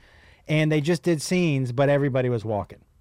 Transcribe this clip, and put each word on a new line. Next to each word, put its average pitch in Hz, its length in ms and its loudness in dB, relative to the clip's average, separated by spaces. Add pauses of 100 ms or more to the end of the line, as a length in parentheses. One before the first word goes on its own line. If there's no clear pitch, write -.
(480)
And 156 220 2
they 156 100 2
just 160 220 -2
did 165 180 0
scenes, 143 520 0
but 139 160 2
everybody 139 400 2
was 117 160 -2
walking. 104 340 -6 (220)